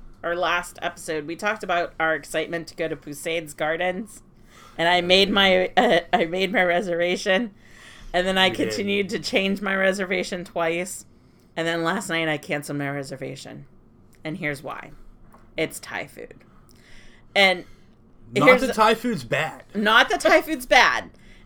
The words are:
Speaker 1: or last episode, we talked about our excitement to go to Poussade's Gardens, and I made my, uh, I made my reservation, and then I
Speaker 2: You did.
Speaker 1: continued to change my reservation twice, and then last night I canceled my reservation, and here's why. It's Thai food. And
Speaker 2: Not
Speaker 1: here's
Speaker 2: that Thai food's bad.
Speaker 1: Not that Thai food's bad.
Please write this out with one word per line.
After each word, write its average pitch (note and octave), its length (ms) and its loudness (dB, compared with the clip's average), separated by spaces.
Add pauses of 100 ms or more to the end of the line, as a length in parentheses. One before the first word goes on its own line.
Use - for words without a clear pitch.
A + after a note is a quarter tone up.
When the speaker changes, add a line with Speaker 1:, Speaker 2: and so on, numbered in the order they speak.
(220)
Speaker 1:
or E3+ 140 -4
last F3 440 -2
episode, D#3 460 -8
we E3 80 -8
talked G#3 300 -6
about F3 340 -2
our D#3+ 160 0
excitement D#3+ 540 -6
to - 80 -20
go E3 100 -4
to D#3+ 80 -6
Poussade's D3+ 600 -8
Gardens, F3+ 680 -4 (560)
and E3 100 2
I F3+ 120 4
made F#3 300 6
my, F#3+ 460 4
uh, F#3 220 6 (140)
I F3 140 4
made F#3 260 -2
my F#3+ 100 2
reservation, F3+ 920 0 (600)
and F3+ 120 2
then F#3+ 140 0
I F#3+ 80 6
Speaker 2:
You F#3 80 0
did. - 140 -2
Speaker 1:
continued G3+ 400 -2
to G#3+ 100 -4
change G3 420 0
my G3 140 -2
reservation F#3+ 680 -2
twice, E3+ 640 -4 (500)
and E3 100 -2
then E3 160 -2
last F#3+ 260 -2
night E3 200 -2
I D3+ 100 0
canceled D3 400 -6
my C#3+ 100 -4
reservation, C#3 760 -10 (560)
and D#3 140 -8
here's D3 260 -6
why. - 300 -12 (640)
It's D#3 240 -4
Thai F#2+ 260 -10
food. - 280 -18 (1000)
And F#3 300 4 (680)
Speaker 2:
Not - 160 4
Speaker 1:
here's B3+ 140 8
Speaker 2:
that B3 120 -2
Thai A3 200 4
food's A3 300 -4
bad. C#3 400 -4 (100)
Speaker 1:
Not A3 360 4
that F4 100 -2
Thai D#4+ 220 6
food's C#4 240 -6
bad. F#3 440 4 (360)